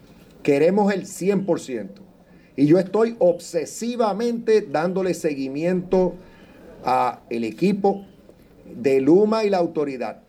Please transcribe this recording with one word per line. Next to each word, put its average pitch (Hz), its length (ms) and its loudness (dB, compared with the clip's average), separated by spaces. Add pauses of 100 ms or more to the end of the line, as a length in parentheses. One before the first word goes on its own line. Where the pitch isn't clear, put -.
(420)
Queremos 185 500 2
el 180 140 -4
cien 190 400 -2
por 156 140 0
ciento. 110 420 -10 (540)
Y 139 100 2
yo 160 140 6
estoy 220 400 0
obsesivamente 214 1400 0
dándole 180 520 -2
seguimiento 170 1000 -2 (680)
a 127 360 0 (100)
el 117 140 -4
equipo 196 600 0 (600)
de 135 340 0
Luma 214 440 4
y 202 80 0
la 190 80 2
autoridad 139 680 -4